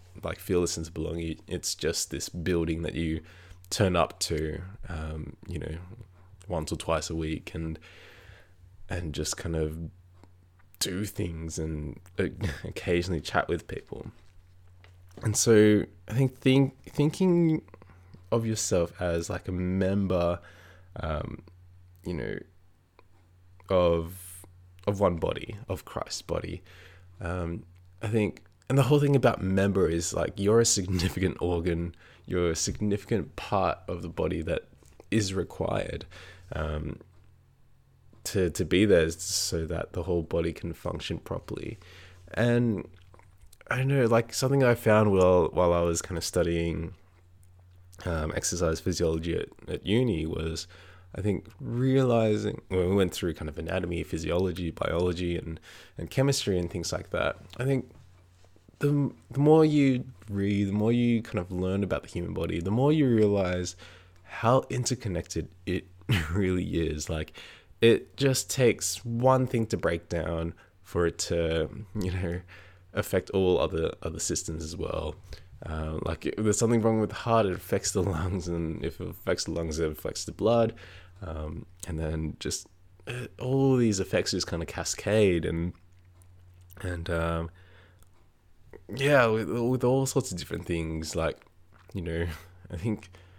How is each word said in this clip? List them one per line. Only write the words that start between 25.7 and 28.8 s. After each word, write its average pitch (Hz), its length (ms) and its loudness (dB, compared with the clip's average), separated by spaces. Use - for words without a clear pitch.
Christ's - 380 -8
body, 85 400 -6
um, 87 440 -4
I 110 60 -2
think, 107 340 0
and 131 100 2
the 135 60 6